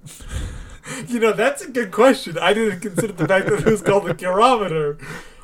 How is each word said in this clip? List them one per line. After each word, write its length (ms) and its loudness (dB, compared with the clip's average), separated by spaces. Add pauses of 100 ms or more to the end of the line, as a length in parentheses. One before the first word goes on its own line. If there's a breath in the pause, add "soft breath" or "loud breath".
<laughs> 1000 -12
You 140 -2
know, 140 4
that's 260 0
a 100 -12
good 220 -4
question. 460 4
I 160 4
didn't 260 0
consider 320 -4
the 160 -2
fact 200 4
that 100 2
it 120 0
was 120 -2
called 240 2
the 80 -2
Carometer. 840 2 (460 loud breath)